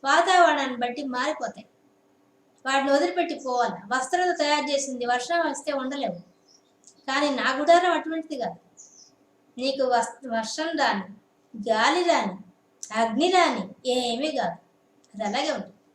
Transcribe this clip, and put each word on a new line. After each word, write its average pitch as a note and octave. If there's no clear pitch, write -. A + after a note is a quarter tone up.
వాతావరణాన్ని D4+
బట్టి A#3+
మారిపోతాయి, B3+
వాటిని C4+
వదిలిపెట్టి E4+
పోవాలి. A#3+
వస్త్రాలు F4
తయారు D4
చేసింది C4
వర్షం B3
వస్తే C#4+
ఉండలేము, B3+
కానీ C#4+
నా G#3+
గుడారం E4+
అటువంటిది D#4+
కాదు. E3+
నీకు C4+
వస్-, -
వర్షం C4
రాని, G#3+
గాలి A3+
రాని, G3+
అగ్ని A#3
రాని C#4
ఏమీ B3
కాదు, E3+
అది G#3+
అలాగే C#4+
ఉంటుంది. -